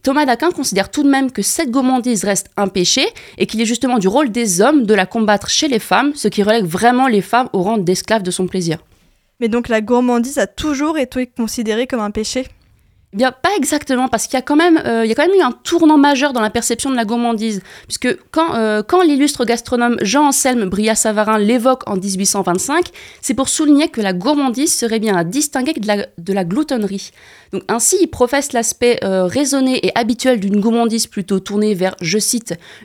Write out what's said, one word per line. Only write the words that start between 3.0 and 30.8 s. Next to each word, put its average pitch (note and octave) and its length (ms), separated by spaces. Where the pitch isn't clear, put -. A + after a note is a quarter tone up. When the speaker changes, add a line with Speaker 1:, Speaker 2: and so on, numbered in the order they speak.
Speaker 1:
et G3 80
qu'il G#3+ 140
est A#3 40
justement A#3+ 340
du F#3 100
rôle B3 240
des G3+ 280
hommes C4 260
de G#3 80
la F#3+ 120
combattre G#3+ 440
chez - 180
les A#3 100
femmes, A3+ 380
ce - 100
qui G#3 160
relègue G#3+ 240
vraiment A#3+ 400
les G#3+ 160
femmes A#3+ 300
au G3 100
rang G#3+ 160
d'esclaves F#3+ 460
de F3 80
son F#3 160
plaisir. E3 300
Speaker 2:
Mais A#3+ 80
donc A#3 220
la A3 120
gourmandise B3 580
a G#3 100
toujours D4+ 500
été B3+ 300
considérée A3+ 580
comme B3+ 140
un G#3 100
péché ? A3 380
Speaker 1:
Eh - 40
bien, B3+ 140
pas D4 260
exactement, B3+ 520
parce - 180
qu'il - 80
y C4 40
a B3 40
quand D4 140
même, E4 300
euh, A3+ 180
il A3+ 40
y G#3+ 40
a - 20
quand C#4+ 100
même F#4+ 140
eu - 20
un C4 120
tournant D#4+ 440
majeur C#4 360
dans B3 80
la G#3+ 100
perception A#3 400
de C4 60
la A#3 80
gourmandise, A3+ 580
puisque - 260
quand, D#4+ 240
euh, G#3+ 260
quand F4 200
l'illustre D4 420
gastronome A#3 560
Jean-Anselme B3+ 680
Brillat-Savarin G#3+ 720
l'évoque B3 500
en G3+ 80
dix-huit F#3+ 300
cent G3 160
vingt-cinq, C#4 440
c'est C4 120
pour B3+ 140
souligner D4+ 380
que D#4+ 140
la F#3+ 140
gourmandise C4+ 600
serait A3+ 240
bien G#3+ 160
à F3 80
distinguer C4 520
de G#3 120
la, G#3 200
de F3 140
la F#3+ 120
gloutonnerie. G#3 680
Donc, - 160
ainsi, A#3+ 320
il E4+ 80
professe C#4 440
l'aspect, A#3+ 520
euh, F#3+ 220
raisonné C4 600
et F#3 80
habituel A#3+ 460
d'une G3+ 200
gourmandise A3+ 460